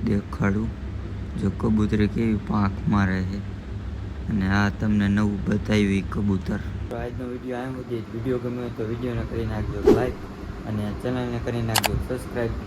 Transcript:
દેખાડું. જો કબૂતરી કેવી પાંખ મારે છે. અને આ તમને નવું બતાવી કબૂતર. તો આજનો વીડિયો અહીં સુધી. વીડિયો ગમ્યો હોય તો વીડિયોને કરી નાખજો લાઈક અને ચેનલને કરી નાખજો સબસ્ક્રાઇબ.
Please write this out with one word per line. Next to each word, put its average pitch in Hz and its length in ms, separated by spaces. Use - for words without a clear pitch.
દેખાડું. 107 640
જો 98 80
કબૂતરી 107 580
કેવી 110 400
પાંખ 101 240
મારે 95 340
છે. 95 160
અને 98 200
આ 101 220
તમને 104 380
નવું 101 360
બતાવી 101 580
કબૂતર. 101 580
તો 120 60
આજનો 120 320
વીડિયો 123 320
અહીં 131 160
સુધી. 117 260
વીડિયો 120 260
ગમ્યો 120 200
હોય 120 120
તો 117 140
વીડિયોને 117 460
કરી 113 160
નાખજો 107 480
લાઈક 123 200
અને 104 260
ચેનલને 123 420
કરી 120 180
નાખજો 110 320
સબસ્ક્રાઇબ. 120 580